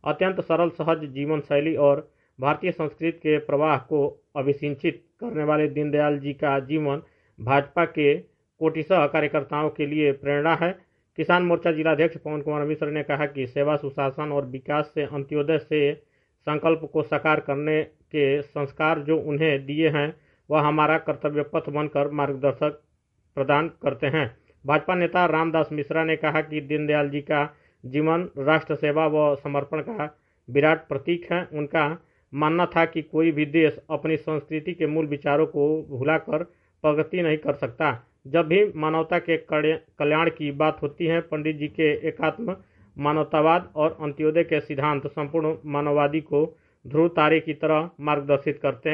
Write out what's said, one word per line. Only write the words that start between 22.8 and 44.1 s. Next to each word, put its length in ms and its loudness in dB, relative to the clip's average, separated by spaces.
प्रदान 340 2
करते 380 -4
हैं। 300 -2
भाजपा 280 2
नेता 320 2
रामदास 460 2
मिश्रा 320 -2
ने 120 0
कहा 240 0
कि 200 -6
दीनदयाल 500 0
जी 100 -4
का 360 -2
जीवन 420 0
राष्ट्र 360 2
सेवा 320 0
व 300 2
समर्पण 440 -6
का 380 -8
विराट 380 2
प्रतीक 440 -4
है। 200 -2
उनका 500 -2
मानना 320 2
था 180 2
कि 180 -4
कोई 300 0
भी 140 0
देश 340 2
अपनी 260 -2
संस्कृति 580 -6
के 120 -2
मूल 200 -2
विचारों 400 0
को 440 0
भुलाकर 520 -2
प्रगति 400 0
नहीं 160 0
कर 140 -2
सकता। 540 -4
जब 200 0
भी 300 2
मानवता 420 -2
के 180 -2
कड़े-, 420 -2
कल्याण 320 2
की 200 -6
बात 320 0
होती 240 -4
है, 140 2
पंडित 360 -4
जी 120 -6
के 400 0
एकात्म 480 -4
मानवतावाद 800 2
और 240 0
अंत्योदय 440 0